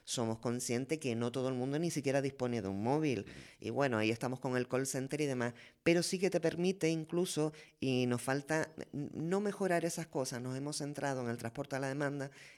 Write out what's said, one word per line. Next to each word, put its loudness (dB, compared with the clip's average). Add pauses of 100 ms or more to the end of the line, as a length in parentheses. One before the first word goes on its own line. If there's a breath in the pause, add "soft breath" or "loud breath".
somos -2
conscientes -2
que 0
no 0
todo 0
el -2
mundo 0
ni 0
siquiera 2
dispone 0
de -2
un -2
móvil. 2 (340 loud breath)
Y -6
bueno, 2
ahí 4
estamos -2
con -2
el 0
call 0
center -4
y 2
demás. 0 (300 loud breath)
Pero 6
sí -2
que 2
te 2
permite 2
incluso, 0 (280 loud breath)
y 4
nos 2
falta 0 (240)
n-, -4
no 0
mejorar 0
esas -4
cosas, -2
nos -4
hemos -4
centrado -2
en -2
el -2
transporte -6
a -2
la -2
demanda, -2 (280 loud breath)